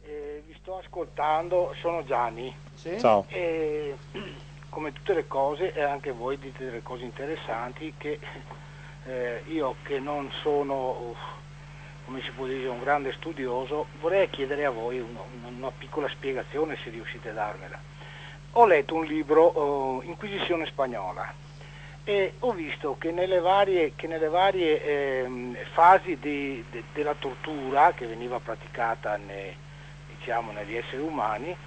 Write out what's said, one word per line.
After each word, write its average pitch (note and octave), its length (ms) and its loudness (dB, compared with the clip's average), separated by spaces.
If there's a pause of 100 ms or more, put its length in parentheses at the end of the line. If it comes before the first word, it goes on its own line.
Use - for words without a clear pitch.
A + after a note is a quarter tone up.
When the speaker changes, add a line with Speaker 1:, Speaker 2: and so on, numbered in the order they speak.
Speaker 1:
eh, D3 380 -10
vi D#3 120 -20
sto F#3 180 -8
ascoltando, E3 1000 0
sono E3+ 240 0
Gianni. A#2+ 480 0 (220)
Speaker 2:
Sì? E3+ 260 -6
Speaker 3:
Ciao. A#2 280 6
Speaker 1:
E, D#3 680 -2 (160)
<clears throat> F3+ 340 -10 (240)
come D3+ 220 -6
tutte F#3+ 220 -2
le D3+ 140 2
cose, D3 460 0
eh, D#3 100 -2
anche C#3+ 280 0
voi B2+ 280 -2
dite C#3 260 -10
delle A#2 180 -6
cose B2 200 -8
interessanti C3+ 960 -6
che, D3 220 -6 (840)
eh, B2 420 -4
io D3 360 0
che C#3 160 -2
non C#3+ 320 -4 (100)
sono, C3+ 720 0 (920)
come B2+ 160 -8
si B2 100 -8
può C3 160 -6
dire, C3 220 -2
un A#2+ 120 -4
grande C#3 320 2
studioso, C#3 720 -2 (140)
vorrei E3+ 320 4
chiedere C#3+ 340 0
a C3+ 60 4
voi A#2+ 280 -2
uno, A#2 260 -8 (140)
una, A#2 80 -12
una B2 300 -8
piccola D3 320 -4
spiegazione, C#3 720 -2
se B2 60 -8
riuscite A2+ 400 -10
a G#2 40 -8
darmela. G#2 460 -6 (720)
Ho A#3 120 12
letto D#3+ 300 6
un D#3+ 100 2
libro, D#3 380 6
oh, C#3+ 600 4
Inquisizione F3 640 -2
spagnola, G#2 680 -4 (720)
e G3 360 2
ho B3 140 2
visto D3 440 -4
che E3 140 -2
nelle F3+ 280 4
varie, F3+ 560 6
che E3 120 -6
nelle D#3+ 220 0
varie, F3+ 540 4
ehm, B2+ 720 0 (180)
fasi F3 460 8
di, C#3+ 520 -4
de-, A#2+ 120 -8 (100)
della D3 220 0
tortura C#3 800 4
che B2+ 140 -6
veniva A#2+ 320 -4
praticata A2+ 800 -2
ne-, G2 380 -8 (640)
diciamo, A#2 360 -4
negli G#2 220 -8
esseri C3 260 -6
umani C#3 540 -2 (120)